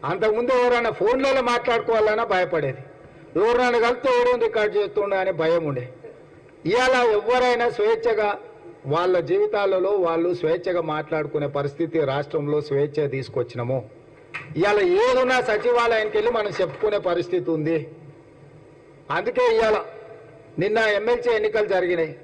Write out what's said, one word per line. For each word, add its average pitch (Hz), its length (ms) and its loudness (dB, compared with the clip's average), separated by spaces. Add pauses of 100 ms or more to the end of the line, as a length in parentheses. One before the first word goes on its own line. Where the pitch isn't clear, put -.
అంతకుముందు 220 480 0
ఎవరైనా 240 380 2
ఫోన్లలో 262 520 0
మాట్లాడుకోవాలన్నా 233 840 0
భయపడేది, 170 540 -2 (580)
ఎవరైనా 240 420 2
కలిస్తే 240 320 0
ఎవడో 247 360 2
రికార్డు 208 300 0
చేస్తుండే 202 400 -2
అనే 190 160 -2
భయం 165 320 0
ఉండే. 131 280 -6 (760)
ఇవాళ 247 240 2
ఎవరైనా 240 800 2
స్వేచ్ఛగా 220 680 0 (480)
వాళ్ళ 175 340 2
జీవితాలలో 196 680 0
వాళ్ళు 170 440 0
స్వేచ్ఛగా 175 480 -2
మాట్లాడుకునే 151 640 -4
పరిస్థితి 143 540 -2
రాష్ట్రంలో 147 600 -2
స్వేచ్ఛ 143 480 -2
తీసుకొచ్చినాము. 123 840 -6 (680)
ఇవాళ 208 240 2
ఏదున్నా 262 600 2
సచివాలయానికి 226 760 0
వెళ్ళి 220 160 2
మనం 208 180 -2 (100)
చెప్పుకునే 202 380 -2
పరిస్థితి 175 520 -2
ఉంది. 156 380 -2 (1200)
అందుకే 226 460 2
ఇవాళ 220 180 4 (840)
నిన్న 214 200 0
ఎమ్మెల్సీ 226 520 0
ఎన్నికలు 214 360 0
జరిగినాయి. 175 580 0